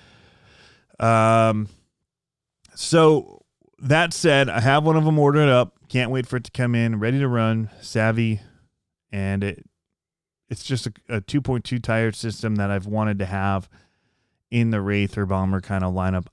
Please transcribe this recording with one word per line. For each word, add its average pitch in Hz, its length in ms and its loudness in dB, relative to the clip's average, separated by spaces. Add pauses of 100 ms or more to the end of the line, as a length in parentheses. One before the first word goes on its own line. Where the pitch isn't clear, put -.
(1000)
Um, 113 680 4 (1040)
so 156 680 2 (340)
that 165 360 0
said, 139 340 2
I 98 120 -2
have 139 240 2
one 160 120 4
of 156 80 2
them 156 140 2
ordered 147 320 4
up. 123 240 2 (160)
Can't 123 200 0
wait 127 160 -2
for 127 120 -6
it 117 60 -8
to - 60 -20
come 120 240 -2
in, 117 240 0
ready 117 200 0
to 139 100 0
run, 113 400 0 (140)
Savvy, 113 580 0 (720)
and 98 320 -4
it, - 220 -8 (840)
it's - 160 -10
just 131 220 -6
a, 110 60 -8 (180)
a 113 100 -4
two 143 220 -4
point 127 240 -4
two 127 120 -4
tire 113 340 -2
system 110 440 -6
that 101 140 -2
I've 98 160 -4
wanted 107 320 -2
to 98 80 -4
have 98 420 -4 (840)
in 117 200 0
the 107 100 -2
Wraith 101 380 -2
or 101 80 -2
Bomber 95 340 -2
kind 95 240 -4
of 92 80 -2
lineup. 92 400 -2